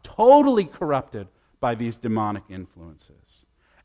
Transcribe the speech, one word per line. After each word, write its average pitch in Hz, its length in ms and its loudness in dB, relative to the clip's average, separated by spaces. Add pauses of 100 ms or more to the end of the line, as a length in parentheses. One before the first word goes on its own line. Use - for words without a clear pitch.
totally 254 640 4
corrupted 131 640 -8 (320)
by 123 140 -2
these 117 240 -8
demonic 107 520 -4
influences. 85 960 -20 (400)